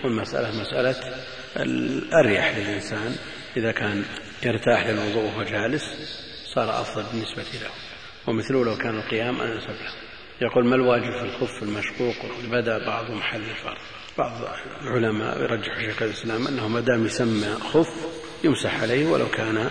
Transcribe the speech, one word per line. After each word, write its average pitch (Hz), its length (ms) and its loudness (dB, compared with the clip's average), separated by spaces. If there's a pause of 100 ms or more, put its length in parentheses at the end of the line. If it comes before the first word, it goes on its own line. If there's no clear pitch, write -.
والمسألة 113 580 0
مسألة 127 340 2 (600)
الأريح 123 1000 4
للإنسان، 104 580 -4 (420)
إذا 113 140 2
كان 101 320 0 (400)
يرتاح 113 440 4
للوضوء 104 360 2
وهو 104 200 -2
جالس 117 400 0 (720)
صار 113 260 2
أفضل 113 300 -4
بالنسبة 113 500 -6
له، 110 80 -8 (580)
ومثله 127 380 2
لو 107 120 0
كان 113 220 -2
القيام 120 420 -2
أنسب 113 280 -4
له. - 220 -8 (500)
يقول: 123 260 4
"ما 127 80 6
الواجب 120 360 4
في 113 120 -4
الخف - 400 -4
المشقوق 104 520 -2 (100)
وقد 117 260 -8
بدا 113 340 2
بعض 110 260 -2
محل 107 300 -4
الفرض؟" - 360 -8 (400)
بعض 123 140 0 (500)
العلماء 117 600 2
يرجح 107 380 -2
شيخ 107 220 -2
الإسلام 113 460 0
أنه 123 200 0
ما 117 120 2
دام 117 260 4
يسمى 107 420 2 (260)
خف 160 160 8 (540)
يمسح - 380 2
عليه 123 260 4
ولو 135 200 4
كان 110 440 0